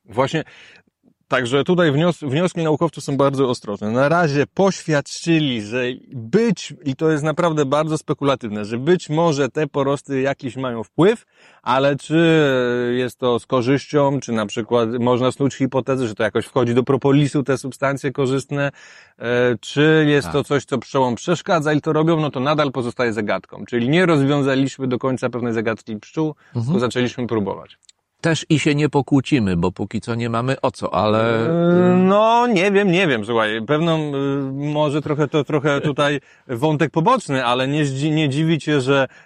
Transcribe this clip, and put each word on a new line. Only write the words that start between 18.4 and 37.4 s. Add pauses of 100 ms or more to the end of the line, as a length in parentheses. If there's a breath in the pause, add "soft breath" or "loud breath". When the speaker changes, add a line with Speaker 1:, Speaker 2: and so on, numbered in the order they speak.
Speaker 1:
e,
czy
jest
Speaker 2:
Tak.
Speaker 1:
to
coś,
co
pszczołom
przeszkadza
i
to
robią,
no
to
nadal
pozostaje
zagadką.
Czyli
nie
rozwiązaliśmy
do
końca
pewnej
zagadki
pszczół, (120)
Speaker 2:
Mhm.
Speaker 1:
tylko
zaczęliśmy
próbować. (420)
Speaker 2:
Też
i
się
nie
pokłócimy,
bo
póki
co
nie
mamy
o
co,
ale
Speaker 1:
E,
no,
nie
wiem,
nie
wiem,
słuchaj,
pewną,
y,
może
trochę
to,
trochę
tutaj (280 soft breath)
wątek
poboczny,